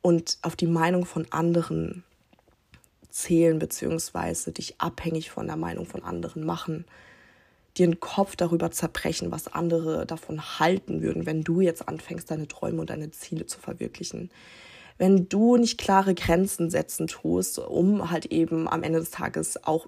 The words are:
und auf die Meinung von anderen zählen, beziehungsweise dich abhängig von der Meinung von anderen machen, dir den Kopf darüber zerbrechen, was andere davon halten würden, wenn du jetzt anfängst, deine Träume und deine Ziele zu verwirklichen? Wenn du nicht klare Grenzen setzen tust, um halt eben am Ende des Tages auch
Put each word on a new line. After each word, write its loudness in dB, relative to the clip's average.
und 2
auf -4
die 0
Meinung 4
von -6
anderen 0
zählen, 4
beziehungsweise -4
dich -10
abhängig -4
von -8
der -6
Meinung -6
von -12
anderen -8
machen, -6
dir 6
den 2
Kopf -2
darüber 0
zerbrechen, -4
was -8
andere 0
davon -8
halten 2
würden, 0
wenn -2
du 2
jetzt 2
anfängst, -10
deine -6
Träume -6
und -6
deine -8
Ziele -8
zu -10
verwirklichen? -10
Wenn 6
du 6
nicht 4
klare 4
Grenzen 2
setzen -2
tust, -2
um 2
halt -2
eben 0
am 0
Ende 2
des -4
Tages -6
auch 0